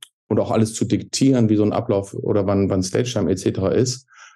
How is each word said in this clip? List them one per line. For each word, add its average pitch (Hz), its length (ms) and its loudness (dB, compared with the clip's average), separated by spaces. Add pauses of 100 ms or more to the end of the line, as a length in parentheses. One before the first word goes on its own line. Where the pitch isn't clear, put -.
(280)
und 107 100 2
auch 104 120 0
alles 110 240 2
zu - 100 -2
diktieren, 123 640 2
wie 107 80 2
so 104 80 4
ein 104 80 0
Ablauf 98 420 -2
oder 101 320 -2
wann, 101 220 2
wann 95 140 0
Stage-Time 107 480 -2
et 92 80 0
cetera 98 320 -2
ist. 123 360 -2 (300)